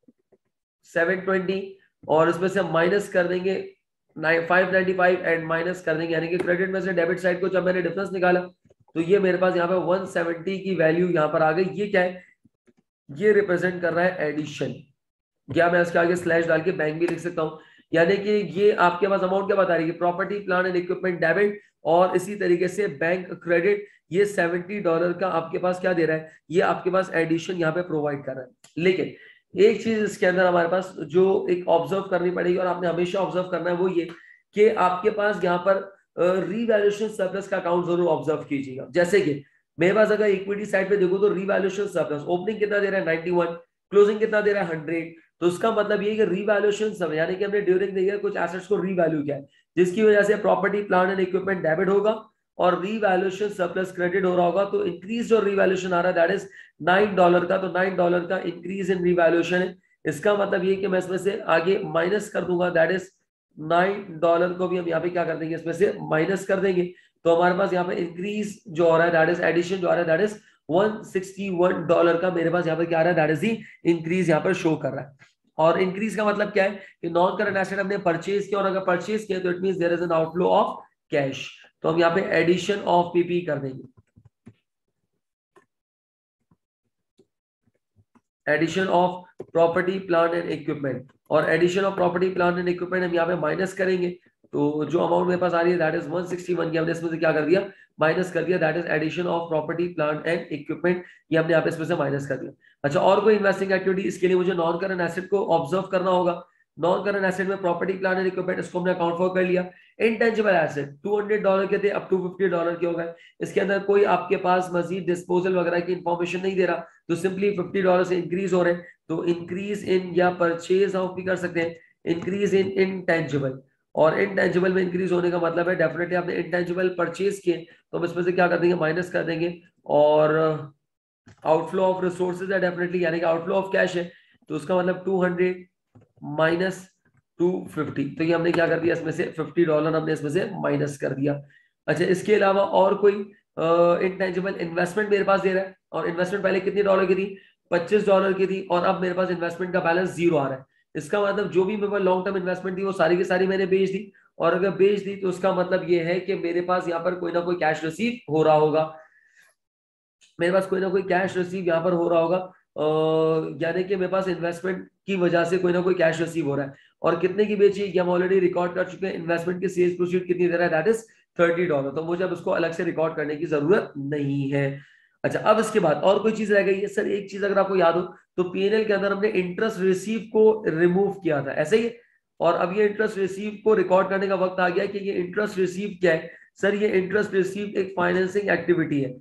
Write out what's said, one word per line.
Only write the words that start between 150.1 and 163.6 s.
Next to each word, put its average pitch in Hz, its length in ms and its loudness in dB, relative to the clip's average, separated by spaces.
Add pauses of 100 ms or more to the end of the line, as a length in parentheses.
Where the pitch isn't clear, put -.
आ 135 100 0
रहा 131 100 -6
है। - 80 -18 (300)
इसका 156 260 -2
मतलब 196 300 0
जो 180 140 4
भी 214 100 -4
मेरे 202 120 -4
पास 202 140 -2
long 185 240 2
term 196 120 -4
investment 185 400 -4
थी 196 60 -4
वो 190 100 -2
सारी 175 240 2
की 185 60 0
सारी 185 240 0
मैंने 190 200 0
बेच 190 220 2
दी, 214 220 -8 (280)
और 165 140 2
अगर 185 180 0
बेच 196 320 2
दी 196 120 -8
तो 196 140 -4
उसका 185 260 0
मतलब 175 340 -2
ये 170 140 2
है 170 160 0
कि 185 160 -4
मेरे 170 280 -2
पास 180 240 -2
यहाँ 165 160 -4
पर 180 120 -2
कोई 170 160 -6
ना 175 100 0
कोई 175 140 -2
cash 156 280 -2
रिसीव 185 500 -4
हो 156 100 2
रहा 156 120 6
होगा, 156 280 4 (1600)
मेरे 175 140 2
पास 190 140 2
कोई 185 120 -2
ना 190 100 -2
कोई 190 140 0
cash 185 340 0
रिसीव 180 280 -4
यहाँ 165 180 0
पर 180 100 2
हो 170 160 0
रहा 170 120 4
होगा, 170 160 0
अ, - 460 -8 (800)